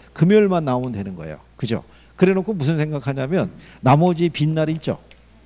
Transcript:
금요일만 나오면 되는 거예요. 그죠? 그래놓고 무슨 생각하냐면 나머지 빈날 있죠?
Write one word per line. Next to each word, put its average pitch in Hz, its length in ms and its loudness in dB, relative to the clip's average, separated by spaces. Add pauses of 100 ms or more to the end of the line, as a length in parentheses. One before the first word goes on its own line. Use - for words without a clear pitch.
(140)
금요일만 185 500 4
나오면 127 280 -2
되는 98 240 -8
거예요. 78 220 -12 (180)
그죠? - 280 -6 (320)
그래놓고 190 380 0
무슨 160 220 -2
생각하냐면 143 760 -4 (300)
나머지 170 500 4
빈날 156 400 -2
있죠? 156 280 -6 (480)